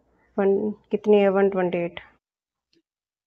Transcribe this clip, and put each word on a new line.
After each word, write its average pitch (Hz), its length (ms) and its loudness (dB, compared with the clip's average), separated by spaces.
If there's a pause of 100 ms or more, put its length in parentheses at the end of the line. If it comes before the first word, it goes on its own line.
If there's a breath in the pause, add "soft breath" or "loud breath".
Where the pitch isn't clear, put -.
(360)
वन, 202 340 0 (200)
कितनी 208 260 2
है? 202 120 4
वन 196 220 2
ट्वेंटी 180 280 -2
एट, 170 220 -8 (1300)